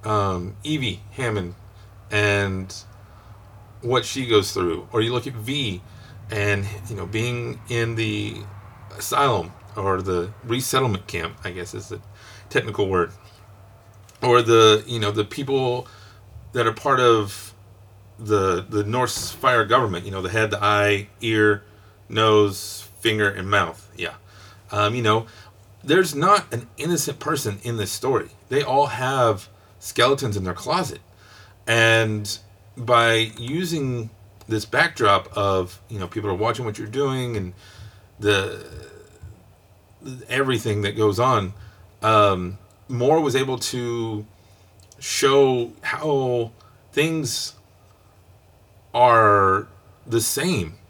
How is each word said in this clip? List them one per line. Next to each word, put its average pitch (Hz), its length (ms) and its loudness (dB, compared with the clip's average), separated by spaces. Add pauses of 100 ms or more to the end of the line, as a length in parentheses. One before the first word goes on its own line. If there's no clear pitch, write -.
um, 98 600 -2
Evie 131 380 -4 (100)
Hammond 104 440 -4 (560)
and 101 640 0 (1040)
what 120 240 0
she 131 220 -6
goes 107 240 4
through, 87 400 -2
or 110 100 0
you 117 120 0
look 120 120 -2
at 135 80 -8
V 110 480 -6 (480)
and, 101 380 0 (220)
you 110 60 -8
know, 95 100 -8
being 120 540 -4 (100)
in 117 260 -2
the 107 420 -4 (600)
asylum 113 540 0 (240)
or 95 260 0
the 92 320 -2 (100)
resettlement 123 600 -2
camp, 90 380 -8
I 92 80 -8
guess 90 240 -10
is 95 140 -12
the 92 120 -12 (480)
technical 107 400 -2
word, 87 220 0 (1080)
or 120 200 6
the, 110 460 8
you 117 120 -6
know, 104 120 0
the 107 120 -2
people 131 640 -2 (680)
that 120 120 0
are 113 80 0
part 131 260 0
of 110 540 2 (640)
the, 95 500 0
the 104 160 -4
Norse 123 480 -4
Fire 123 320 2
government, 101 400 0
you 82 80 -10
know, 95 100 -6
the 92 80 -6
head, 107 220 0
the 98 100 -4
eye, 104 460 2 (140)
ear, 107 420 2 (460)
nose, 107 800 2 (100)
finger, 107 300 0
and 95 200 -8
mouth. 92 460 -2
Yeah. 85 200 -10 (560)
Um, 104 220 0
you 123 80 -4
know, 110 260 2 (540)
there's 156 320 2
not 190 400 2
an 120 220 -8
innocent 156 440 -4
person 131 440 -4
in 117 140 -4
this 98 160 -4
story. 123 380 -2 (180)
They 139 120 2
all 139 260 2
have 120 600 0 (320)
skeletons 127 560 0
in 95 80 -4
their 87 100 -4
closet. - 460 -4 (680)
And 113 720 2 (380)
by 113 600 2
using 131 720 -4 (400)
this 107 160 -2
backdrop 117 720 2
of, 95 500 -2
you 110 100 -12
know, 92 100 -8
people 101 220 -6
are 92 60 -2
watching 117 300 -2
what 104 120 -6
you're 107 100 -10
doing 127 500 -2
and 92 160 -6 (680)
the, 101 460 0 (1600)
everything 120 540 0
that 107 160 -2
goes 104 220 2
on, 110 340 2 (480)
um, 98 560 2 (320)
Moore 135 320 2
was 135 140 0
able 131 240 0
to 117 680 -6 (720)
show 135 720 4 (100)
how 127 720 -2 (400)
things 156 600 -2 (1400)
are 104 720 6 (400)
the 113 120 0
same 110 540 -2 (160)